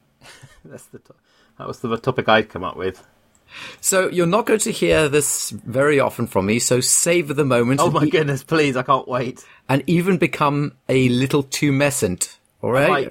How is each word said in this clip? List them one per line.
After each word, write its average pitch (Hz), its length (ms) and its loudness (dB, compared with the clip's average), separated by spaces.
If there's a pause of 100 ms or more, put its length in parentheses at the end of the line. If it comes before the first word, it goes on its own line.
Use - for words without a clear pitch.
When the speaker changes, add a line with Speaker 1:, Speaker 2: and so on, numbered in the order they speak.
(120)
Speaker 1:
<laughs> - 520 -20
That's 139 220 -20
the 123 120 -20
to-, - 140 -20 (440)
that - 100 -14
was - 120 -12
the 113 180 -4
topic - 300 -4
I'd 110 220 4
come 90 160 -10
up 85 100 -8
with. 92 260 -6 (800)
Speaker 2:
So 190 300 0
you're 175 180 0
not 214 180 0
going 220 140 2
to 214 140 -4
hear 160 340 2
this - 440 -2
very 135 460 0
often 120 300 0
from 98 200 0
me, 110 120 2
so 123 220 0
savour 165 520 0
the 143 120 0
moment 123 340 2
Speaker 1:
Oh 165 60 2
Speaker 2:
and 151 80 0
Speaker 1:
my 151 100 0
Speaker 2:
e- 156 60 4
Speaker 1:
goodness, 147 340 -2
please, 147 320 0
I 127 80 -2
can't 135 240 0
wait. 127 380 -6 (240)
Speaker 2:
and 139 180 0
even 175 300 2
become 147 560 -2 (160)
a 131 180 4
little 135 360 0
tumescent, 135 920 -2 (260)
all 110 140 -2
Speaker 1:
I 143 140 2
Speaker 2:
right? - 0 - (220)